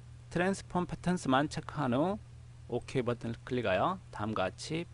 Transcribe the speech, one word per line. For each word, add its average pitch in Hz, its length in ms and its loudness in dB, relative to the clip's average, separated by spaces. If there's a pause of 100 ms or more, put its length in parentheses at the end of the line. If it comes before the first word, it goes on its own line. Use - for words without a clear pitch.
(300)
트랜스폼 180 560 0
패턴스만 151 640 2
체크한 - 440 0
후 180 260 4 (480)
오케이 123 340 -2
버튼을 117 420 0
클릭하여 123 560 2 (120)
다음과 104 320 0
같이 156 500 -2